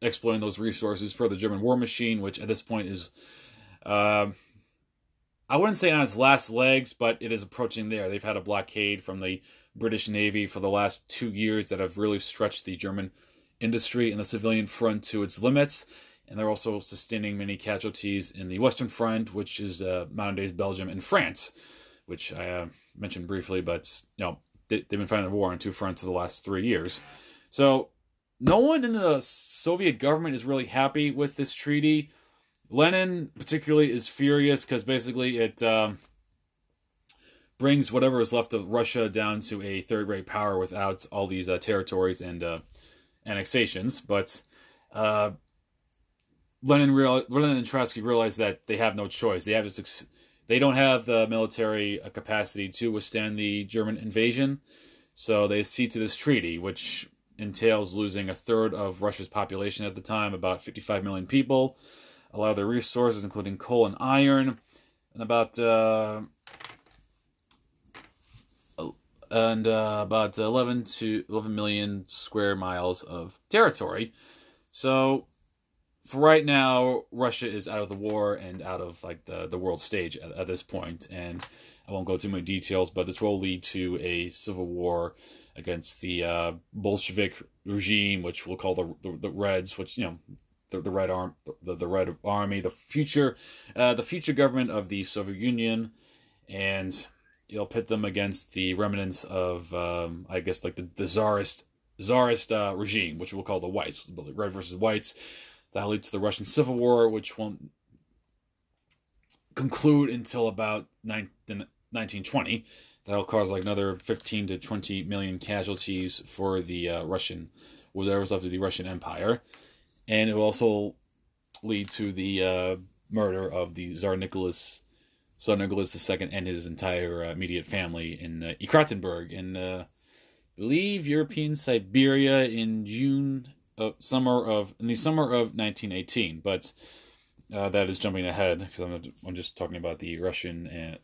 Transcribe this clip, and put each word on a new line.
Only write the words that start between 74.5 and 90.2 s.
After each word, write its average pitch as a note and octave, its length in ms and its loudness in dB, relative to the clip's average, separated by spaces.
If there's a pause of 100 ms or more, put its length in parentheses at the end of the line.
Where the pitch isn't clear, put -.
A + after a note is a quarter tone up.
So C3 580 2 (800)
for C3+ 140 -6
right D#3 240 10
now, B2+ 640 4
Russia A#2+ 380 0
is G2+ 180 -4
out G#2+ 140 -4
of G2+ 80 -4
the G2+ 60 -8
war G#2 400 0
and F#2 260 -10
out F2+ 220 -6
of, E2+ 200 -12
like, E2+ 220 -12
the, E2+ 220 -8
the E2+ 100 -6
world F2+ 240 -2
stage F2 380 -4
at, E2+ 140 -14
at F#2 140 -6
this F2+ 160 -4
point, E2+ 480 -10
and F2 320 -10 (460)
I G2 40 -10
won't F#2 140 -4
go F#2 120 2
too G#2 100 -6
many F#2+ 140 -2
details, F#2 480 0
but F2+ 160 -2
this F#2 160 -6
will G2+ 180 2
lead F#2 220 -2
to F2+ 400 -4
a F2 260 -2
civil F2+ 380 -6
war F2 480 -2 (420)
against E2+ 460 -6
the, F2+ 200 -2
uh, E2+ 300 0 (220)
Bolshevik G2+ 680 -2 (220)
regime, G2+ 560 0
which F2 260 -8
we'll F2+ 120 -6
call F#2 160 0
the, E2+ 280 -2
the, F2+ 140 -8
the G2 140 -6
Reds, F#2+ 480 -2
which, - 180 -10
you A#2+ 80 -2
know, E2+ 140 -8 (500)